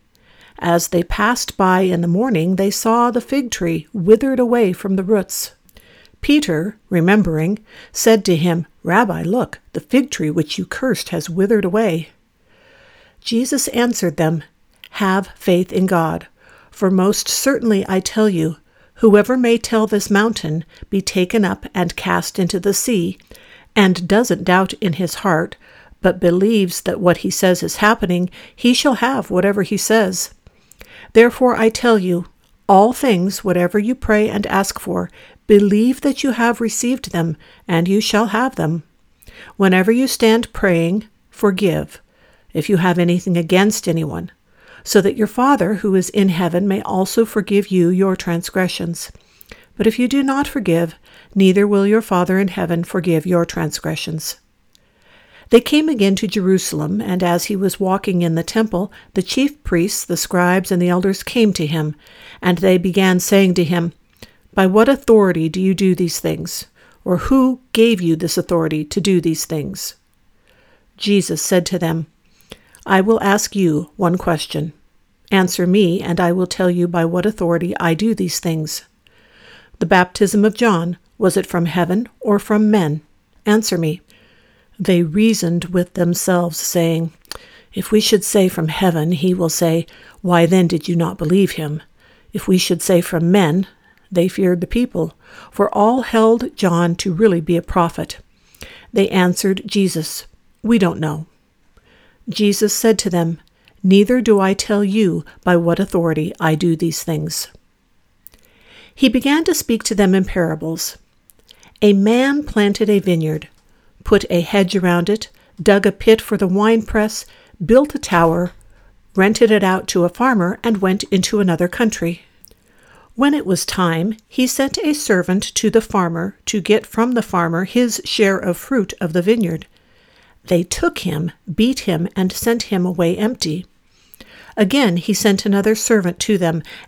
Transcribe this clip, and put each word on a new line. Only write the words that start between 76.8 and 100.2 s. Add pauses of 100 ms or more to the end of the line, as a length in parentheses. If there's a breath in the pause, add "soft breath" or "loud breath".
by
what
authority
I
do
these
things. (960 soft breath)
The
baptism
of
John, (200)
was
it
from
heaven (140)
or
from
men? (440)
Answer
me." (800 soft breath)
They
reasoned
with
themselves,
saying, (640 loud breath)
"If
we
should
say,
'From
heaven,'
he
will
say, (360 loud breath)
'Why
then
did
you
not
believe
him?' (500 soft breath)
If
we
should
say,
'From
men,'" (420 soft breath)
they
feared
the
people, (380 loud breath)
for
all
held
John
to
really
be
a
prophet. (760 loud breath)
They
answered
Jesus, (380)